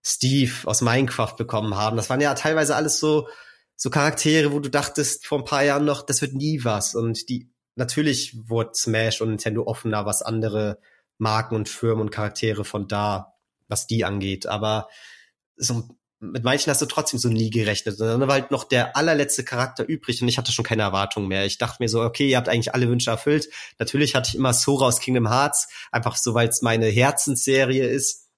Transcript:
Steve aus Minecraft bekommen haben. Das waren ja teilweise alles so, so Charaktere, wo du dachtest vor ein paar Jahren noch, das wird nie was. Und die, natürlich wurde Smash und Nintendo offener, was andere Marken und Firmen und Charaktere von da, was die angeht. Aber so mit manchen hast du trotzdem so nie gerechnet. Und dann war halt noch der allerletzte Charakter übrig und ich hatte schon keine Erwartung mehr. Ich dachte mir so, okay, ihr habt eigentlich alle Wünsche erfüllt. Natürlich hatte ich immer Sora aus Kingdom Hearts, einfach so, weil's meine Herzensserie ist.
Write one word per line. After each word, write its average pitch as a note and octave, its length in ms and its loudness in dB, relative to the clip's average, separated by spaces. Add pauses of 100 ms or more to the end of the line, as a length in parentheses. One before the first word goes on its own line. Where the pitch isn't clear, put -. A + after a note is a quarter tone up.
Steve C3 480 2 (120)
aus - 180 0
Minecraft A#2+ 560 2
bekommen G#2+ 380 -2
haben. G#2+ 220 0
Das G#2+ 120 -4
waren C3+ 100 0
ja C#3+ 140 2
teilweise D#3 420 2
alles D3 240 0
so, D3+ 280 2 (480)
so - 160 -4
Charaktere, D3+ 600 4
wo D3 80 0
du C#3 120 -6
dachtest - 560 -2
vor D3+ 100 -2
ein B2+ 80 -4
paar C#3+ 180 0
Jahren C#3+ 220 2
noch, C#3+ 160 0
das - 220 -2
wird C3 100 -4
nie C#3+ 300 -2
was. A2 320 -2
Und A2+ 340 -2
die, B2 220 -6 (240)
natürlich B2+ 600 -2 (140)
wurde A2+ 240 0
Smash A2 480 0
und A2+ 80 0
Nintendo A2 380 -2
offener, G#2+ 400 -2
was G2+ 160 -2
andere G#2+ 560 -2 (400)
Marken A2 360 0
und G#2+ 140 -2
Firmen A2+ 320 0
und G#2 100 -2
Charaktere G#2 540 -4
von G2+ 220 -6
da, G#2 480 -4 (320)
was - 180 -4
die A2+ 180 -2
angeht. G2 440 -4
Aber G#2+ 420 -2 (680)
so A#2 320 -4 (300)
mit A2 240 -8
manchen C#3+ 280 2
hast C3+ 100 2
du C#3+ 60 0
trotzdem C#3+ 320 -2
so A#2+ 100 0
nie A2+ 220 0
gerechnet. G#2+ 500 -2
Und A2+ 60 0
dann A#2 140 2
war C3+ 120 2
halt C#3 160 0
noch C#3+ 140 -2
der A#2+ 340 0
allerletzte C#3+ 460 2
Charakter B2 440 -2
übrig - 320 -4
und B2 80 2
ich A#2 120 2
hatte A#2+ 120 -2
schon A2 140 0
keine G#2+ 160 0
Erwartung G2 460 0
mehr. G2 180 0
Ich G2 140 -4
dachte A#2 200 -4
mir A#2 100 0
so, A2+ 120 2
okay, A#2 260 0
ihr C3 100 4
habt B2 120 0
eigentlich A#2+ 240 0
alle B2+ 160 2
Wünsche A#2 220 0
erfüllt. D3 380 0 (280)
Natürlich C#3 380 0
hatte B2 140 2
ich - 60 -4
immer C3 200 2
Sora C3+ 320 2
aus A#2+ 120 2
Kingdom B2 300 2
Hearts, C#3 380 2 (240)
einfach A#2+ 240 -2
so, - 180 -2
weil's A2+ 300 2
meine A2+ 240 2
Herzensserie C3 1000 2
ist. - 520 -2